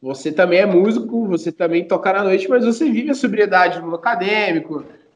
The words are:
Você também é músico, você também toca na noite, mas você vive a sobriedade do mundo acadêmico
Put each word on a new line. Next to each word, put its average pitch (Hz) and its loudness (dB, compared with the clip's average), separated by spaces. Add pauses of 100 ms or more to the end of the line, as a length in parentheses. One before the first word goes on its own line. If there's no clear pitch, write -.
Você 139 -8
também 175 4
é 208 4
músico, 220 0
você 175 -4
também 170 -2
toca 190 0
na 196 0
noite, 190 0
mas 247 2
você 240 0
vive 240 -2
a 269 0
sobriedade 190 2
do 165 -10
mundo 170 -6
acadêmico 175 -2 (320)